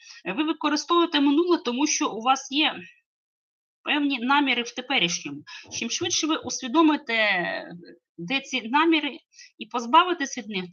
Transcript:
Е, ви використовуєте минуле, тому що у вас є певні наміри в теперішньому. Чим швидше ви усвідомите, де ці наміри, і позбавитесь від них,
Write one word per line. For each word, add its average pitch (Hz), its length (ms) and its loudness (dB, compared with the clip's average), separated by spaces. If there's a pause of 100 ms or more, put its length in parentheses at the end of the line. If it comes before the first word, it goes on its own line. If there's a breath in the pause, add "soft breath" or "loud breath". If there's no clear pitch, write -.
(260 loud breath)
Е, 285 80 -4
ви 262 100 -2
використовуєте 311 760 0
минуле, 311 380 4
тому 247 300 -2
що 294 240 -2
у 214 100 -8
вас 262 300 0
є 269 240 0 (1080)
певні 277 360 -2
наміри 262 420 2
в 233 100 -8
теперішньому. 175 720 -4 (360 loud breath)
Чим 233 100 -6
швидше 349 380 -2
ви 302 80 0
усвідомите, 277 800 2 (1040)
де 208 240 -4
ці 254 200 -6
наміри, 294 560 2 (400 loud breath)
і 220 80 -12
позбавитесь 269 720 2
від 214 100 -8
них, 190 260 -4